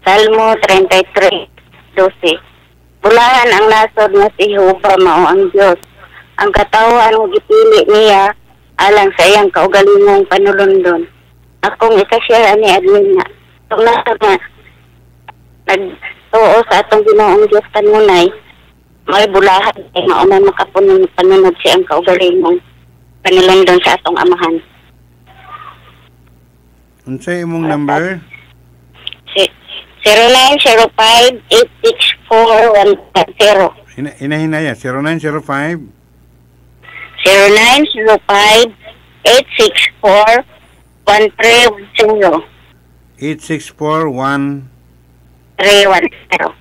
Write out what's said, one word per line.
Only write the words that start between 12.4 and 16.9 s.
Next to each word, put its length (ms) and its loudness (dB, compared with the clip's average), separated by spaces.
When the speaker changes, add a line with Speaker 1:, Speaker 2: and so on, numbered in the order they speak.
Speaker 1:
ani 240 2
admin 400 2
nga. 120 -2
Kung 160 0
nasod 400 -2
nga 80 2
nagtuo 960 -2
sa 160 0
atong 240 0